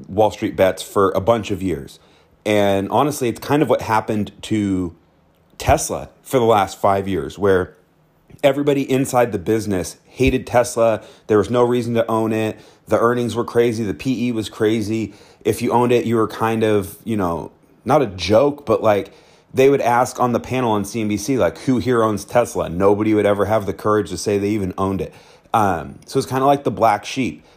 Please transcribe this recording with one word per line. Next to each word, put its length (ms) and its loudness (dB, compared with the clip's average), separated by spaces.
Wall 220 2
Street 260 -6
Bets 260 2
for 280 0
a 100 -2
bunch 300 0
of 120 -8
years. 360 -6
And 420 2
honestly, 400 0
it's 100 -6
kind 220 0
of 80 0
what 140 0
happened 500 -2
to 520 -2
Tesla 500 -2
for 160 0
the 80 2
last 340 2
five 260 2
years, 320 -4
where 380 2
everybody 480 2
inside 420 2
the 60 -2
business 680 -2
hated 400 0
Tesla. 580 0
There 100 4
was 140 2
no 140 4
reason 320 0
to 140 0
own 220 0
it. 260 -2
The 120 2
earnings 380 0
were 80 -2
crazy. 400 0
The 80 -4
P 360 -4
E 40 -4
was 160 -6
crazy. 640 -2
If 160 -2
you 120 -2
owned 200 4
it, 140 2
you 100 0
were 120 2
kind 360 -2
of, 400 0
you 140 -4
know, 340 -4
not 160 2
a 60 0
joke, 580 0
but, 180 0
like, 300 0
they 160 6
would 100 2
ask 400 0
on 120 0
the 80 0
panel 320 -2
on 120 0
C 160 -8
N 80 -2
B 80 0
C, 220 -2
like, 220 0
"Who 180 0
here 240 0
owns 240 0
Tesla?" 420 0
Nobody 460 2
would 100 2
ever 220 2
have 180 0
the 80 -6
courage 380 -2
to 80 -8
say 180 -2
they 140 0
even 260 -4
owned 240 -2
it. 140 -8
Um, 500 -2
so 140 -4
it's 100 -2
kinda 160 -2
like 200 2
the 60 -2
black 360 0
sheep. 360 -6